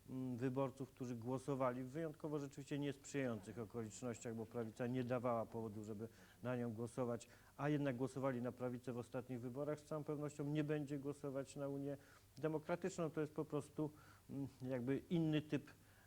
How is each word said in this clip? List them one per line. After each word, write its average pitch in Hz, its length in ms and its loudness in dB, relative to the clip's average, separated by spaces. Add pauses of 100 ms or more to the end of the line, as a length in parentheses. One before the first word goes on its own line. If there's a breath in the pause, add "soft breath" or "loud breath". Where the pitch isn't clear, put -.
mm, 127 280 -2
wyborców, 131 520 0
którzy 123 260 -4
głosowali 127 680 2
w 127 60 -6
wyjątkowo 151 500 -2
rzeczywiście 143 400 -4
niesprzyjających 127 800 0
okolicznościach, 113 760 -4
bo 113 100 -2
prawica 120 420 -2
nie 127 160 2
dawała 117 420 4
powodu, 110 380 -4
żeby 107 240 -4 (360 loud breath)
na 123 120 2
nią 120 180 0
głosować, 117 540 0 (300 loud breath)
a 143 120 2
jednak 143 260 4
głosowali 131 460 2
na 123 100 0
prawicę 123 420 -2
w 117 40 -2
ostatnich 123 440 -4
wyborach, 143 380 -2
z - 60 -18
całą 151 180 -2
pewnością 147 400 -2
nie 147 200 4
będzie 147 360 2
głosować 139 560 -2
na 143 120 -2
Unię 139 300 -2 (400 loud breath)
Demokratyczną. 156 720 2
To 156 120 0
jest 147 120 0
po 151 120 0
prostu, 151 460 0 (380 loud breath)
mm, 135 180 -2 (140)
jakby 127 360 2 (120)
inny 156 320 6
typ 151 300 0 (360 loud breath)